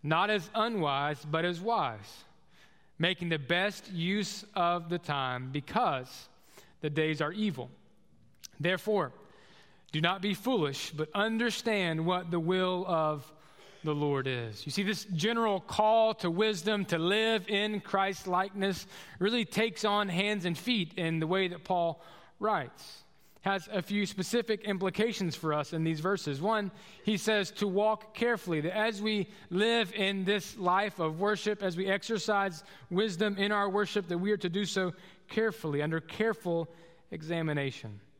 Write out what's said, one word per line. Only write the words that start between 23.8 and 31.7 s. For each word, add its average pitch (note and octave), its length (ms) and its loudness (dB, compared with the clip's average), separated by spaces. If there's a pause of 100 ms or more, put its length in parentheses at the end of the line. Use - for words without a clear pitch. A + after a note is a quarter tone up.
few G3+ 240 0
specific A3 600 -2
implications G3 680 0
for D#3 200 -2
us D3 180 -2
in D#3+ 140 0
these D#3+ 160 0
verses. D#3 400 -2
One, G#3 300 0 (340)
he G#3+ 100 2
says G#3 360 2
to G#3 160 -2
walk G#3 460 0
carefully, G#3+ 480 0
that F3 160 -2
as G#3+ 240 0
we G#3+ 280 0 (200)
live G#3+ 440 2
in G3 320 0
this G3+ 320 0
life F#3+ 420 2
of D#3+ 220 -2
worship, G#3 420 0
as F3+ 140 -2